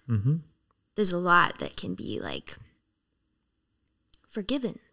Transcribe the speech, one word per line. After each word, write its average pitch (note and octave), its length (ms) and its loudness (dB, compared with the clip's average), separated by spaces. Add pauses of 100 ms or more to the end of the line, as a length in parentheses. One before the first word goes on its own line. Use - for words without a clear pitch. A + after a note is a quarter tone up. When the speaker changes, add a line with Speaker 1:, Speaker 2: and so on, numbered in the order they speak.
Speaker 1:
Mm-hmm. A#2+ 280 2 (580)
Speaker 2:
There's G3 200 0
a F3 40 0
lot F3 400 4
that C#2+ 180 -8
can - 200 -6
be, - 260 -6
like, C#2 340 -8 (1700)
forgiven A#3 480 -4 (160)